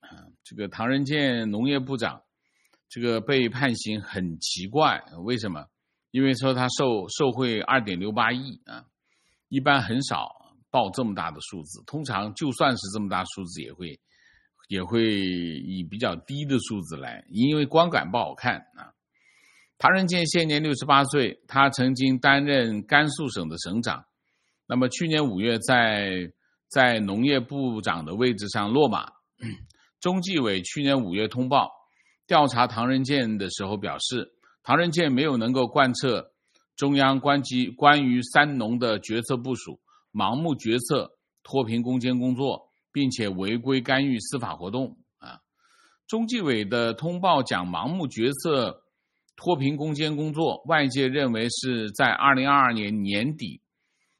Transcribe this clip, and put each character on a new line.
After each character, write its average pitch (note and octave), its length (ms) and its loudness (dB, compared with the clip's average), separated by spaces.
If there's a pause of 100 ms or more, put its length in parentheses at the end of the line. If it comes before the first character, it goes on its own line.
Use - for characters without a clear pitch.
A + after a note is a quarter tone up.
啊， - 260 -20 (160)
这 - 140 -18
个 G2+ 100 -6
唐 A2+ 220 -4
人 C#3 160 0
健 C3 440 0
农 A2 200 0
业 C#3+ 100 2
部 C3 160 -4
长 G#2+ 260 -4 (680)
这 - 100 -12
个 A#2 220 0
被 C3 260 2
判 B2 280 0
刑 G#2+ 260 -6
很 F2+ 400 -6
奇 F#2 260 -8
怪， B2+ 340 2 (180)
为 A2+ 180 -4
什 G#2+ 120 -8
么？ D2 160 -10 (440)
因 C3 140 0
为 C3+ 100 4
说 C3 200 0
他 B2+ 140 0 (100)
受， A2+ 300 0
受 C3 240 0
贿 A#2 300 -2
二 - 200 2
点 G2+ 160 -6
六 G2+ 140 -4
八 A2+ 220 0
亿 B2+ 320 -10
啊， A#2 180 -18 (640)
一 C3+ 140 -2
般 C#3 200 4
很 A#2+ 220 -2
少 D2+ 260 -4 (400)
报 A2+ 200 2
这 B2+ 160 -2
么 G#2 100 -2
大 E2+ 160 -4
的 D2 80 -16
数 E2+ 240 -12
字， - 220 -16
通 D3+ 180 -10
常 G#2 300 -4
就 D3 180 -2
算 C3+ 240 2
是 G2 180 -8
这 G#2+ 60 -4
么 G2+ 80 -4
大 F#2 160 -2
数 F#2 220 -10
字 E2 160 -12
也 C2 100 -14
会 E2+ 260 -14 (720)
也 G2 100 -2
会 A2+ 220 0
以 F#2 800 -2
比 F#2+ 140 -12
较 A2 180 -2
低 C#3 300 -8
的 C#3 140 2
数 G#2 200 -4
字 E2 160 -10
来， A#1+ 320 -14
因 B2+ 300 2
为 D3 80 2
光 D#3+ 240 4
感 F2+ 200 0
不 A2 80 -2
好 D#2+ 160 -2
看 A2+ 220 -2 (220)
啊。 - 180 -20 (840)
唐 C#3+ 140 4
人 F#3+ 160 4
健 E3+ 180 2
现 E3 220 2
年 D3+ 160 0
六 D3+ 120 0
十 C3 100 -6
八 C#3 180 6
岁， C#3 420 0
他 C#3 240 4
曾 C3 240 0
经 C3 240 2
担 C#3 280 4
任 A#2 380 2
甘 D3 260 2
肃 C#3+ 200 -4
省 F#2 200 -6
的 D#2+ 80 -8
省 G#2 240 -4
长。 D#2+ 240 -6 (600)
那 A#2+ 120 -2
么 B2+ 100 2
去 E3 220 -4
年 D3+ 180 2
五 F#2+ 140 -2
月 A2+ 180 2
在， G#2 720 2 (380)
在 B2 320 4
农 G2+ 240 0
业 C#3+ 120 4
部 B2+ 440 -2
长 E2+ 240 -2
的 E2 100 -6
位 B2 180 2
置 G2 140 -6
上 G#2 240 -2
落 C#3+ 160 6
马。 F#2 240 -2 (280)
<clears throat> - 600 -16
中 F#3 220 0
纪 F3+ 180 -2
委 G2+ 220 0
去 C#3+ 200 -6
年 C#3 220 2
五 F2 100 -4
月 G#2+ 140 0
通 B2+ 220 -4
报 B2+ 200 4 (560)
调 D3+ 220 6
查 A#2+ 180 4
唐 A#2 220 -2
人 C3 160 2
健 B2 340 0
的 F#2+ 120 -4
时 G2 160 -6
候 G2+ 100 -2
表 F#2 240 -6
示， - 320 -4 (320)
唐 C3 140 4
人 F3 120 2
健 D#3 220 0
没 B2+ 120 2
有 D3+ 120 0
能 A2+ 160 0
够 B2+ 160 2
贯 C3 260 4
彻 A#2+ 380 -2 (460)
中 C#3+ 180 2
央 C3+ 240 4
关 C#3 240 2
机， B2+ 240 0
关 C#3+ 380 4
于 B2 160 2
三 C#3+ 360 2
农 A#2 220 -2
的 A2+ 220 0
决 A2 220 -2
策 C3+ 120 -2
部 B2 180 -6
署， - 280 -10 (320)
盲 G#2 200 0
目 D3+ 220 -2
决 - 240 0
策、 B2+ 320 -2 (320)
脱 C3+ 180 0
贫 A#2 200 -2
攻 B2+ 180 0
坚 B2+ 180 0
工 B2+ 160 0
作， B2+ 380 -4 (200)
并 C#3 180 0
且 A#2 200 -2
违 F#2+ 280 -2
规 C3 240 0
干 C3+ 240 2
预 B2 140 0
司 - 200 -8
法 G#2+ 160 -6
活 F2 140 -10
动 B2+ 280 -6 (200)
啊。 - 220 -20 (680)
中 A3+ 200 -2
纪 A#3 140 -2
委 A#2 240 0
的 A#2 280 0
通 F3 260 -6
报 E3+ 240 2
讲 F2+ 240 -2
盲 F2 200 -4
目 E3+ 200 -4
决 A#2+ 240 0
策、 C#3 520 -2 (520)
脱 F3 200 0
贫 C#3 220 0
攻 D3+ 160 -4
坚 D3+ 220 -2
工 D3+ 180 -4
作， E3 320 -2
外 D3+ 220 2
界 C3 200 0
认 C3+ 240 0
为 A2+ 180 -2
是 A2+ 420 -4
在 B2+ 180 2
二 C3+ 240 4
零 C3 160 2
二 C#3+ 80 6
二 B2+ 160 4
年 G#2 300 -2
年 G#2 340 -2
底 F2 240 -12 (580)